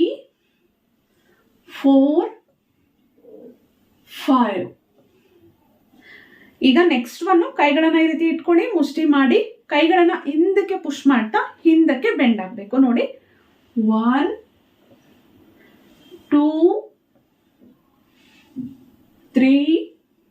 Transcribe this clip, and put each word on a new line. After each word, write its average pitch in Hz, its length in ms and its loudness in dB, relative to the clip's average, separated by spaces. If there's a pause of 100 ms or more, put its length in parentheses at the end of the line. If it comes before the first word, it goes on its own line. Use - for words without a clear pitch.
(1800)
ಫೋರ್, 277 500 2 (1900)
ಫೈವ್. 226 400 -2 (2000)
ಈಗ 262 100 4 (160)
ನೆಕ್ಸ್ಟ್ 240 280 -8 (100)
ಒನ್ 339 100 2 (180)
ಕೈಗಳನ್ನ 320 440 2
ಈ - 80 0
ರೀತಿ 330 220 -4
ಇಟ್ಕೊಳ್ಳಿ, 349 300 0 (140)
ಮುಷ್ಟಿ 311 260 -4 (120)
ಮಾಡಿ, 277 220 2 (360)
ಕೈಗಳನ್ನ 339 400 2 (160)
ಹಿಂದಕ್ಕೆ 370 540 -2
ಪುಷ್ 302 280 -10
ಮಾಡ್ತಾ 226 280 -2 (260)
ಹಿಂದಕ್ಕೆ 320 440 2 (100)
ಬೆಂಡ್ 226 240 2
ಆಗ್ಬೇಕು. 202 320 -10 (100)
ನೋಡಿ, 240 200 0 (960)
ಒನ್, 285 260 0 (2000)
ಟೂ, 294 140 2 (3000)
ತ್ರೀ, 262 200 4 (760)